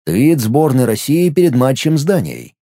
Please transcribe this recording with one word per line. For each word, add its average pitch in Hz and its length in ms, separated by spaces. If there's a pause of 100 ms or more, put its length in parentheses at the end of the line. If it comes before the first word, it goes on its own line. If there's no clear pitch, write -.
Твит 131 360
сборной 131 440
России 147 460
перед 170 240
матчем 139 420
с 143 60
Данией. 85 540 (200)